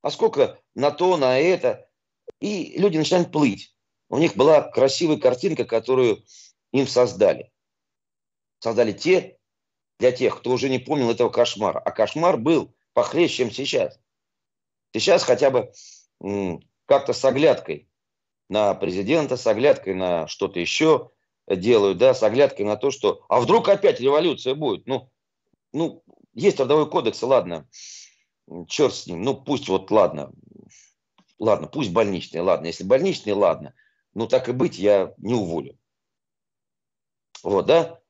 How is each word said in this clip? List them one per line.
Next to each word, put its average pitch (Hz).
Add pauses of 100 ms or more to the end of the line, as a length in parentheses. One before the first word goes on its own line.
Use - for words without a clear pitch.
А 147
сколько 143 (160)
на 139
то, 180
на 127
это?» 160 (540)
И 202
люди 185
начинают 170
плыть. 135 (340)
У 120
них 165
была 151
красивая 135
картинка, 127
которую 117 (480)
им 135
создали. 104 (1080)
Создали 113
те, - (600)
для 123
тех, 123
кто 123
уже 123
не 131
помнил 131
этого 117
кошмара. 107
А -
кошмар 156
был 127 (180)
похлеще, 139
чем 120
сейчас. 110 (920)
Сейчас 175
хотя 131
бы, 123 (500)
м, 95 (240)
как-то 139
с -
оглядкой 131 (600)
на 101
президента, 113
с -
оглядкой 113
на 90
что-то 92
еще 151 (340)
делают, 98
да, 123
с -
оглядкой 113
на 104
то, 135
что, -
а 117
вдруг 180
опять 185
революция 139
будет? 143
Ну, 127 (640)
ну, 156 (300)
есть 175
трудовой 147
кодекс, 151
ладно, 90 (1000)
черт 135
с -
ним, 85
ну 135
пусть -
вот, 95
ладно, 82 (1080)
ладно, 98
пусть 127
больничный, 95
ладно, 85
если 82
больничный, 131
ладно, 82 (400)
ну 110
так 127
и 123
быть, 123
я 98
не 113
уволю. 82 (1600)
Вот, 95
да? 160